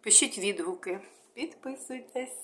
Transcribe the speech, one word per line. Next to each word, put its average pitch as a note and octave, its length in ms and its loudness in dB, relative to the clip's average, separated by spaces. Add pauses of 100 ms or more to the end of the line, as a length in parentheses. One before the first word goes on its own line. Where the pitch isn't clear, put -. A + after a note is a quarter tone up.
Пишіть A3+ 360 6
відгуки. F#3 600 -2 (340)
Підписуйтесь. C4 1120 -8